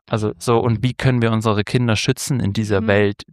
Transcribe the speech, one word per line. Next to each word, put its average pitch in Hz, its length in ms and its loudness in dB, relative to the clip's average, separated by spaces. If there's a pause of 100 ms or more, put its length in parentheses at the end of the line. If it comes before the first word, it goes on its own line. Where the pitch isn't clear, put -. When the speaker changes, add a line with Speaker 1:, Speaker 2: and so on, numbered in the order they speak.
Speaker 1:
Also 107 300 -2
so, 117 220 2
und 113 240 0
wie 123 100 -2
können 127 280 0
wir 113 100 2
unsere 107 320 0
Kinder 120 320 0
schützen - 440 -2
in 98 140 -2
dieser 104 280 0
Speaker 2:
Mhm. 110 60 -2
Speaker 1:
Welt, 101 460 2